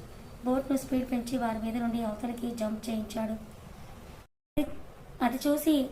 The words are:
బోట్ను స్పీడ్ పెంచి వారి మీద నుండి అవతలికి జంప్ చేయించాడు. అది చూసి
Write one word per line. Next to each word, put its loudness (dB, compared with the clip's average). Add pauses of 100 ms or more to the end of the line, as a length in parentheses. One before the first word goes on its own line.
(420)
బోట్ను 2
స్పీడ్ 0
పెంచి 0
వారి 2
మీద -2
నుండి 0
అవతలికి -2
జంప్ 0
చేయించాడు. -2 (1900)
అది 4
చూసి 6 (180)